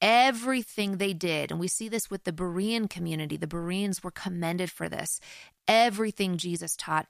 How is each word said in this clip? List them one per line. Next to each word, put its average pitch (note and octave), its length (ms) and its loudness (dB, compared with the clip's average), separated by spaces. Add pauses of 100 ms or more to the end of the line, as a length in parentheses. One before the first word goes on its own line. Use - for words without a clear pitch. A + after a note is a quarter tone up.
everything A#3 960 4
they G3 160 0
did, D#3+ 400 0
and E3 80 -2
we F#3 80 0
see A3 200 -4
this G#3+ 220 -4
with G3 140 -6
the F#3 80 -2
Berean F#3+ 580 0
community, D#3 460 -4
the D3 100 -4
Bereans F3+ 560 -2
were F3+ 80 -8
commended F3 600 -4
for E3 160 -6
this. - 320 -6 (480)
Everything G#3+ 680 4
Jesus E3 380 -4
taught, D#3 360 -2